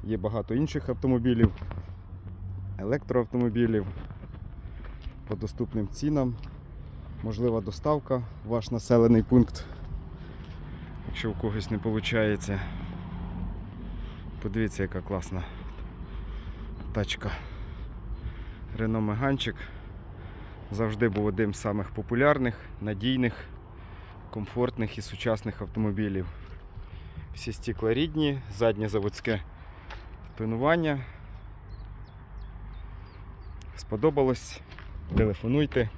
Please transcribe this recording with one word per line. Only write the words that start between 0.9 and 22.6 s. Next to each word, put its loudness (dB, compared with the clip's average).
електроавтомобілів 4
по -2
доступним -2
цінам. 2
Можлива 2
доставка 2
в -6
ваш 0
населений 10
пункт, 6
якщо -2
у 0
когось -2
не 2
получається. 2
Подивіться, 2
яка -2
класна -2
тачка. -2
Renault 2
Megane 2
завжди 4
був 2
одним 4
з -2
самих 0
популярних, 4